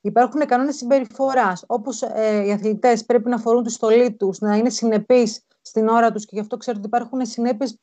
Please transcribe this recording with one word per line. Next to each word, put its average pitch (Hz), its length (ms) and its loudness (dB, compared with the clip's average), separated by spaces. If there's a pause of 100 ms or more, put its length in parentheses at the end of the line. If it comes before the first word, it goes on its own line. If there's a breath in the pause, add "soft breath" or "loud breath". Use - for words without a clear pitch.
Υπάρχουν 240 460 0
κανόνες 262 300 0
συμπεριφοράς, 254 880 0
όπως, 240 360 -4
ε, 214 440 0
οι 202 60 0
αθλητές 214 520 2
πρέπει 240 240 2
να 247 100 0
φορούν 233 240 2
τη 233 80 -4
στολή 233 420 2
τους, 190 260 -4
να 208 180 0
είναι 226 140 2
συνεπείς 220 720 0 (200)
στην 220 260 -2
ώρα 226 240 4
τους 214 120 -8
και - 80 -20
γι' 202 80 -6
αυτό 214 160 -8
ξέρω 233 220 -6
ότι 202 80 -10
υπάρχουν 240 400 -4
συνέπειες 233 560 -4